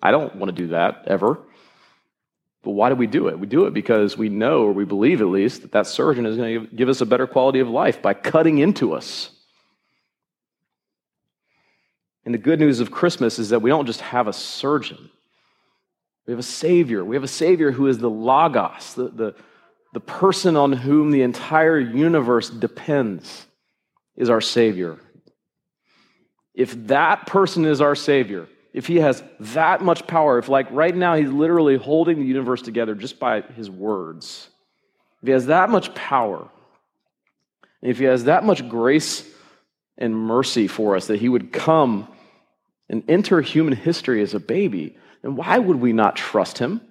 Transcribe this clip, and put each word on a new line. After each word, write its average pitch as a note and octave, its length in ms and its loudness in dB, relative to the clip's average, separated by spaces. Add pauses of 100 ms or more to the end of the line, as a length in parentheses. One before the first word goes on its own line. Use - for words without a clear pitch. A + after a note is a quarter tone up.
I F#2 80 4
don't C#3 260 0
want F#2+ 180 -6
to F2 80 -6
do F2 60 -6
that, E2+ 380 -2
ever. G2 320 0 (1200)
But G#2 100 -6
why G#2 180 2
do C3+ 40 2
we B2 120 0
do G#2+ 220 0
it? D#2 100 -6
We G2 80 -8
do C#3 180 2
it - 80 -4
because G#2 460 0
we A2 100 -2
know, A2+ 360 0
or G#2 80 2
we G2+ 120 -2
believe G#2+ 380 2
at G2+ 60 2
least, G2 340 0
that - 100 -20
that G#2 140 0
surgeon B2 400 -2
is A2 100 -4
gonna A2+ 160 -4
give, A2+ 240 -10
give B2 140 2
us C3 100 0
a B2 60 0
better B2+ 200 0
quality C3 340 2
of B2 80 0
life B2+ 340 -2
by G2 100 0
cutting D#3 460 2
into C#3 340 0
us. - 380 -10 (3000)
And A#2+ 100 -6
the A#2 40 -2
good D3+ 220 0
news C#3+ 200 4
of - 100 -2
Christmas D3+ 480 -2
is A2 100 -6
that A2+ 140 2
we A#2+ 80 2
don't D3 160 0
just A#2 160 -8
have B2 260 -2
a G2+ 40 -6
surgeon. - 760 -6 (1160)
We A#2+ 60 -6
have A#2+ 60 -6
a B2+ 60 -10
Savior. D3+ 600 0
We A2 120 -4
have C3+ 80 -4
a C3+ 40 -8
Savior D#3+ 440 2
who C3+ 160 0
is B2+ 100 2
the A#2 120 -2
Logos, A#2+ 840 0
the, B2 140 -6
the, A2 260 -6 (580)
the - 60 -8
person F3+ 580 2
on C#3+ 160 4
whom C#3+ 380 2
the C#3 120 4
entire D#3 580 2
universe B2 680 2
depends A#2 960 -4 (680)
is A#2+ 160 -2
our A2+ 100 2
Savior. F#2 580 -2 (1600)
If A#2 320 -4
that D#3+ 400 0
person F#3 380 0
is D3+ 160 2
our C#3+ 160 4
Savior, G#2+ 500 0 (260)
if B2 140 -8
he E3+ 120 2
has C#3+ 240 2 (180)
that D#3 420 0
much E3+ 240 0
power, D3+ 320 2
if, A#2+ 100 -4
like, C3+ 220 0
right D#3+ 240 0
now F3+ 220 2
he's D3+ 120 2
literally D3 480 4
holding D#3 440 0
the C3+ 40 -2
universe B2+ 380 -2
together A2+ 320 -4
just G#2 240 -14
by A#2 220 -2
his A2+ 280 -16
words, F#2 800 -8 (720)
if - 40 -6
he C3 60 2
has C3 140 4
that F3+ 240 4
much G3+ 220 0
power, G#2 560 -4 (1300)
and B2 80 -4
if A2 80 -2
he C3 60 0
has B2+ 200 2
that D#3+ 200 2
much D3 240 0
grace B2 600 0 (720)
and A2+ 180 -4
mercy A2+ 520 0
for G#2+ 260 -2
us, F#2 140 -4
that G#2 120 -2
he A#2+ 80 0
would B2 240 0
come C3 560 0 (800)
and A2 200 -6
enter F3+ 320 2
human D3+ 340 0
history B2+ 480 -2
as G2+ 120 -4
a G2+ 60 -2
baby, A2+ 560 -4 (260)
then C3+ 140 -8
why F3 220 0
would F#3 180 2
we B2 160 2
not A2 240 2
trust - 420 -2
him? E3+ 220 -4 (100)